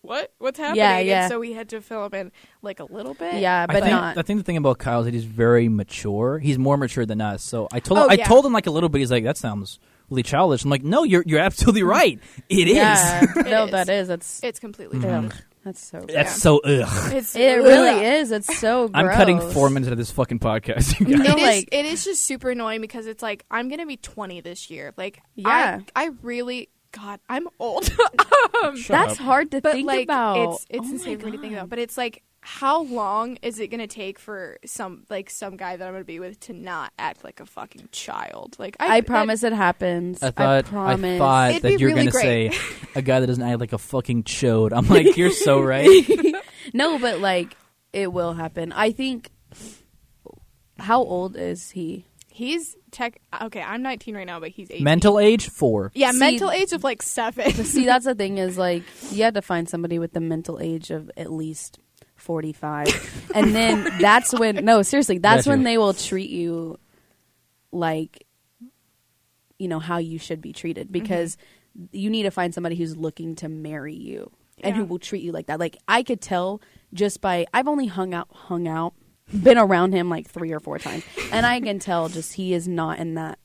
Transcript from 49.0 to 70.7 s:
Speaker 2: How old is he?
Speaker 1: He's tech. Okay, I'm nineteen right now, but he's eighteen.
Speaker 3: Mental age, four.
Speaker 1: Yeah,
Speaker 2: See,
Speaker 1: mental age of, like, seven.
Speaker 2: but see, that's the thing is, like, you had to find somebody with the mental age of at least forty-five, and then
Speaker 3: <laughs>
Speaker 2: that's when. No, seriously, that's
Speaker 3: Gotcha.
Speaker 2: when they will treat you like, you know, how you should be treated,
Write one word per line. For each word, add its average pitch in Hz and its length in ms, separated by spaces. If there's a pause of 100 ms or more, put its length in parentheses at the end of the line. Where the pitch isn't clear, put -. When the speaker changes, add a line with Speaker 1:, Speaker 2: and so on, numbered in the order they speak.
Speaker 2:
How 226 240
old 180 340
is 175 340
he? 180 360 (220)
Speaker 1:
He's 302 480 (160)
tech. 240 280 (220)
Okay, 220 180
I'm 214 220
nineteen 240 320
right 190 120
now, 175 120
but 160 120
he's 185 200
eighteen. 156 140
Speaker 3:
Mental 175 340
age, 214 300
four. 107 460
Speaker 1:
Yeah, 247 180
Speaker 2:
See, 254 60
Speaker 1:
mental 285 340
age 381 200
of, 311 120
like, 247 180
seven. 254 540
Speaker 2:
but 220 100
see, 262 180
that's 247 200
the 262 100
thing 196 240
is, 185 180
like, 175 280 (260)
you 208 140
had 226 100
to 202 80
find 170 260
somebody 170 300
with 165 140
the 165 80
mental 165 400
age 165 320
of 156 240
at 160 160
least 156 480 (340)
forty-five, 151 1200
and 214 220
then 220 360
Speaker 3:
<laughs> 180 80
Speaker 2:
that's 214 320
when. 220 320
No, 220 180
seriously, 220 360
that's 208 280
Speaker 3:
Gotcha. 285 40
Speaker 2:
when 262 140
they 233 140
will 202 160
treat 190 360
you 165 480 (920)
like, 160 520 (1300)
you 196 80
know, 160 140
how 170 180
you 165 220
should 160 200
be - 120
treated, - 340